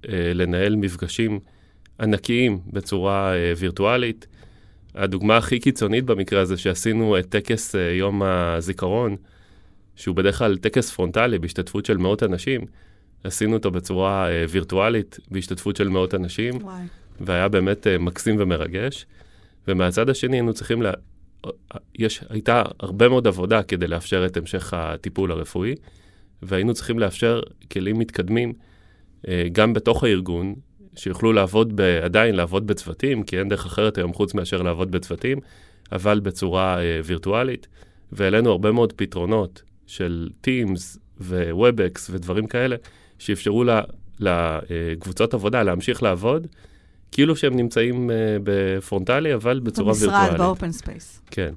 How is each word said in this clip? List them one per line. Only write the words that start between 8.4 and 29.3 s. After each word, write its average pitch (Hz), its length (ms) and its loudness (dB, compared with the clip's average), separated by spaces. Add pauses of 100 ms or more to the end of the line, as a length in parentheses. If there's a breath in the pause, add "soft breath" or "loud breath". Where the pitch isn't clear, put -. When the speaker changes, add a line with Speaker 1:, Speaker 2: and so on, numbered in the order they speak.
Speaker 1:
שהוא 90 200 -4
בדרך 95 220 4
כלל 104 200 2
טקס 107 340 0
פרונטלי 104 480 0
בהשתתפות 87 460 -6
של 107 120 2
מאות 95 260 2
אנשים, 110 380 -2 (600 soft breath)
עשינו 107 300 0
אותו 101 180 0
בצורה, 95 580 0
אה, 85 200 0
וירטואלית 95 720 0 (120)
בהשתתפות 95 440 -6
של 98 120 2
מאות 92 280 0
אנשים, 95 460 -4
Speaker 2:
וואי. 185 220 -12 (380 soft breath)
Speaker 1:
והיה 92 260 0
באמת, 98 400 2
אה, 92 100 4
מקסים 87 420 0
ומרגש. 92 680 -2 (640 soft breath)
ומהצד 92 420 2
השני 131 280 0
היינו 117 160 2
צריכים 117 280 -2
לה-, 98 120 0 (1000)
יש, 110 340 -2
הייתה 113 340 2 (160)
הרבה 101 300 4
מאוד 123 180 4
עבודה 95 360 2
כדי 90 240 -2
לאפשר 90 380 -2
את 90 120 -2
המשך 85 360 -6
הטיפול 87 580 -4
הרפואי, 90 440 -4 (680 soft breath)
והיינו 95 320 0
צריכים 117 260 -4
לאפשר 113 420 0 (300)
כלים 101 280 -2
מתקדמים, 113 540 -2 (760 soft breath)
אה, 90 240 -2